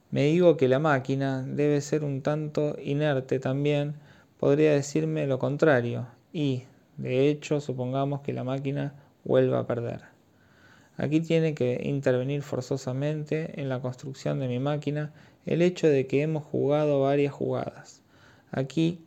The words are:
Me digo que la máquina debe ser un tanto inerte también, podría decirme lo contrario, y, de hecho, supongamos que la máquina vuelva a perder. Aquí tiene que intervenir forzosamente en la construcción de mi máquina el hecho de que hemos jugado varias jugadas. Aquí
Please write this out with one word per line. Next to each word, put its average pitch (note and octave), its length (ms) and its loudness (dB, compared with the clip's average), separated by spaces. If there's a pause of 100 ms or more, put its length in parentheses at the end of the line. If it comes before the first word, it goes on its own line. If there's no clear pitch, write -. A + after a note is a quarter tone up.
(120)
Me C3 120 0
digo E3 320 6
que C3+ 120 4
la B2+ 120 4
máquina C3+ 640 0
debe C#3+ 380 0
ser D3+ 220 -2
un C3+ 180 -4
tanto D3+ 600 -2
inerte C#3+ 580 0
también, C#3+ 560 0 (440)
podría D3 340 4
decirme D#3 540 -2
lo C3 120 -2
contrario, B2+ 680 2 (260)
y, C#3 300 -2 (340)
de C3 320 2
hecho, D3 320 -2
supongamos C3+ 600 -4
que C3 120 -6
la B2 100 -6
máquina C#3+ 520 -4 (280)
vuelva C3 360 4
a A#2+ 80 -4
perder. A#2 340 -6 (960)
Aquí D3 220 0
tiene E3 360 0
que B2 280 0
intervenir C#3 580 0
forzosamente D3 1160 -4
en C#3 80 -6
la C3 140 -4
construcción C3+ 580 -6
de C3+ 80 -4
mi B2 120 -2
máquina D3 520 -4 (340)
el E3 160 2
hecho F3+ 260 2
de C3+ 200 4
que C#3 140 2
hemos D#3 240 -2
jugado C#3+ 560 2
varias C#3+ 320 2
jugadas. - 680 -6 (500)
Aquí E3 560 -2